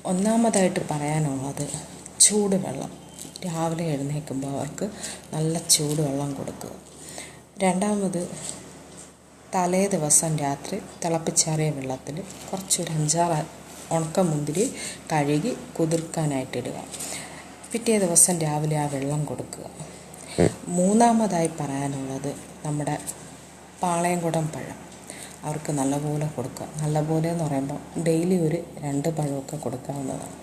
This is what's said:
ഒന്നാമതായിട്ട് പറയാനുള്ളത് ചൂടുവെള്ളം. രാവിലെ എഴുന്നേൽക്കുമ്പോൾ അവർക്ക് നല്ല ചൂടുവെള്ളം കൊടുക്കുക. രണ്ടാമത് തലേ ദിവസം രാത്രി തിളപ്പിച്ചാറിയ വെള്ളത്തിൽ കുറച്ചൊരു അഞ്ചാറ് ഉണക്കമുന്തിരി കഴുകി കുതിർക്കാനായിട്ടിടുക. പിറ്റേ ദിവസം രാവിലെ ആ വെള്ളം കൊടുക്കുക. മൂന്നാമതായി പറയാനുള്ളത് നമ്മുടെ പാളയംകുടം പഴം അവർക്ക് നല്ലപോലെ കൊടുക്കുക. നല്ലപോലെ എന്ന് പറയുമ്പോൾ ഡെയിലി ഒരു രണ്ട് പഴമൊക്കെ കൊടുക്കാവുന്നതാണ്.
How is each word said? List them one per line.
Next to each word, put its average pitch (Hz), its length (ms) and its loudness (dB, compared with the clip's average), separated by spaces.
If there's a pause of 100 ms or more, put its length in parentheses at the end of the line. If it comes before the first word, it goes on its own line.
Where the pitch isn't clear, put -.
ഒന്നാമതായിട്ട് 196 760 4 (100)
പറയാനുള്ളത് 147 760 0 (520)
ചൂടുവെള്ളം. 196 720 4 (560)
രാവിലെ 165 380 0
എഴുന്നേൽക്കുമ്പോൾ 143 640 -2
അവർക്ക് 143 420 -2 (420)
നല്ല 160 260 2
ചൂടുവെള്ളം 147 760 2
കൊടുക്കുക. - 360 -8 (880)
രണ്ടാമത് 185 720 2 (1300)
തലേ 185 320 4
ദിവസം 156 520 4
രാത്രി 143 440 -2 (220)
തിളപ്പിച്ചാറിയ 160 680 2
വെള്ളത്തിൽ 139 520 -6 (300)
കുറച്ചൊരു 180 400 -2
അഞ്ചാറ് 156 540 2 (480)
ഉണക്കമുന്തിരി 160 800 2 (380)
കഴുകി 151 440 4 (240)
കുതിർക്കാനായിട്ടിടുക. 147 1040 0 (880)
പിറ്റേ 226 260 4
ദിവസം 175 400 6
രാവിലെ 151 380 2
ആ 147 100 2
വെള്ളം 143 380 0
കൊടുക്കുക. - 400 -8 (1040)
മൂന്നാമതായി 190 840 6 (100)
പറയാനുള്ളത് 139 720 -4 (300)
നമ്മുടെ 147 340 -2 (840)
പാളയംകുടം 170 680 2
പഴം - 400 -8 (560)
അവർക്ക് 151 280 -4
നല്ലപോലെ 147 640 0
കൊടുക്കുക. 127 300 -6 (100)
നല്ലപോലെ 151 540 2
എന്ന് 170 140 0
പറയുമ്പോൾ 139 580 -2
ഡെയിലി 165 320 4
ഒരു 165 240 4 (200)
രണ്ട് 143 300 0
പഴമൊക്കെ 147 480 -2
കൊടുക്കാവുന്നതാണ്. 135 760 -6 (100)